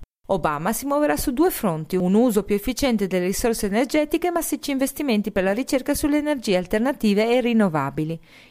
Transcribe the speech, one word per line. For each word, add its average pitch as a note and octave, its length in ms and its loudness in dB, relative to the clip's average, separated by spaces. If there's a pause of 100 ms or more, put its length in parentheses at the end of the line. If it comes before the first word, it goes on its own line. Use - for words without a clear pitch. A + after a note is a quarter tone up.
(280)
Obama D#3+ 440 0
si A#3+ 140 -6
muoverà D4 320 2
su C#4+ 160 -2
due D#4+ 180 2
fronti, D#3+ 460 -2
un F3+ 160 2
uso G#3+ 300 4
più G3+ 120 -2
efficiente A3+ 520 0
delle F3+ 180 -2
risorse A3 400 -2
energetiche D4+ 640 0
e F4 40 0
massicci D#4 400 -4
investimenti C4 600 -2
per F#3 100 0
la F#3+ 80 2
ricerca C4 420 -2
sulle D4 240 0
energie C#4+ 380 0
alternative G#3+ 720 0
e B3 120 4
rinnovabili. D#3+ 760 0 (340)